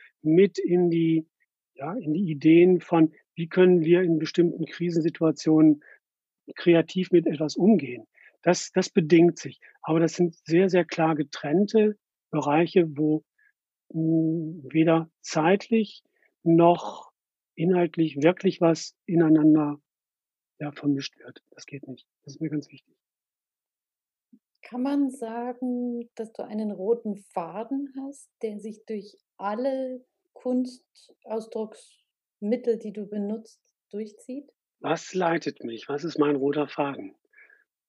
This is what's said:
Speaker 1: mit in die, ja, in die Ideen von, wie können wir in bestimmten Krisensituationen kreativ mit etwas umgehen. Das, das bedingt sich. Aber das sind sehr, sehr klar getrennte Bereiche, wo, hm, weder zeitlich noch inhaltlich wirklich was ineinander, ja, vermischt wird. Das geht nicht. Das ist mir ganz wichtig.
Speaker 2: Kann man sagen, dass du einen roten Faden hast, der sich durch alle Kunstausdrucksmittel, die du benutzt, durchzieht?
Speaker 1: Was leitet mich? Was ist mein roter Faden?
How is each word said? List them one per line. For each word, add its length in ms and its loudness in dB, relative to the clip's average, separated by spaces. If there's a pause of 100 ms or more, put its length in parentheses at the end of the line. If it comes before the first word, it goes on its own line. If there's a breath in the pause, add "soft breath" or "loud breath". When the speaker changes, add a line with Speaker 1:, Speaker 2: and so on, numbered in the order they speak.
(220 soft breath)
Speaker 1:
mit 360 4
in 320 2
die, 360 0 (480)
ja, 200 -12
in 200 -6
die 160 -2
Ideen 500 6
von, 320 2 (220 soft breath)
wie 140 -8
können 360 4
wir 180 4
in 160 0
bestimmten 480 -2
Krisensituationen 1160 0 (720 soft breath)
kreativ 580 0
mit 140 4
etwas 300 -4
umgehen. 500 2 (360 soft breath)
Das, 300 0
das 180 -2
bedingt 480 4
sich. 220 -16 (220 soft breath)
Aber 180 -2
das 140 0
sind 200 0 (100)
sehr, 240 2
sehr 160 2
klar 300 -2
getrennte 840 0 (340)
Bereiche, 560 2 (100)
wo, 280 0 (680)
hm, 800 -2
weder 400 2 (120)
zeitlich 800 -2 (420)
noch 680 2 (460)
inhaltlich 640 -2
wirklich 380 2
was 340 0 (120)
ineinander, 760 4 (800)
ja, 120 -10
vermischt 460 -6
wird. 240 -20 (100)
Das 140 -20
geht 220 -16
nicht. 180 -18 (180)
Das 120 -18
ist 40 -12
mir 100 -6
ganz 200 -8
wichtig. 240 -20 (1700)
Speaker 2:
Kann 200 -12
man 280 -2
sagen, 1040 -8
dass 180 -12
du 120 -12
einen 280 -6
roten 440 -4
Faden 840 -10
hast, 300 -16 (120)
der 180 -8
sich 240 -16
durch 320 -12 (220)
alle 640 -6 (300)
Kunstausdrucksmittel, 2500 -8
die 140 -14
du 140 -12
benutzt, 540 -10 (300)
durchzieht? 640 -14 (280)
Speaker 1:
Was 320 -6
leitet 520 -4
mich? 260 -12
Was 120 -6
ist 160 -8
mein 160 2
roter 320 -2
Faden? 480 -8 (760 soft breath)